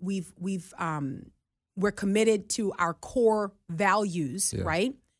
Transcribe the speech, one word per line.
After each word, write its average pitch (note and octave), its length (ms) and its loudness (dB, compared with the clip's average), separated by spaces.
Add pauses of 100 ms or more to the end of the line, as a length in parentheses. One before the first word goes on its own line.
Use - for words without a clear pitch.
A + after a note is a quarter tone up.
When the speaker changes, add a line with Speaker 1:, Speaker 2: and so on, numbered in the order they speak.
Speaker 1:
we've, F#3 380 -6
we've, F3+ 400 -6
um, D3+ 520 -6 (460)
we're G3+ 160 2
committed G#3 580 2
to G3+ 280 -2
our E3+ 160 -2
core G#3+ 580 2 (160)
values," F#3 880 0
Speaker 2:
Yeah. - 80 -2
Speaker 1:
right? F#3 300 0 (260)